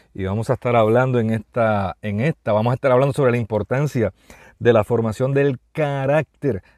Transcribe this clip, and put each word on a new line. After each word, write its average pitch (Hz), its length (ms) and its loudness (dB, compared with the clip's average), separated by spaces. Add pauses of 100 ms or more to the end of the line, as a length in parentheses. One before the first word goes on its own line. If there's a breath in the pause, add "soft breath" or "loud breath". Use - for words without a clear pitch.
(140 loud breath)
y 95 120 -8
vamos 104 240 -4
a 123 60 2
estar 123 200 -2
hablando 120 460 2
en 110 80 -2
esta, 107 720 -2
en 104 180 -4
esta, 135 320 -4
vamos 110 200 2
a 131 40 0
estar 131 160 0
hablando 131 220 2
sobre 131 180 2
la 120 60 0
importancia 117 760 -2 (480 loud breath)
de 113 140 4
la 107 100 4
formación 117 500 -2
del 139 260 0 (120)
carácter 139 920 -2 (160 soft breath)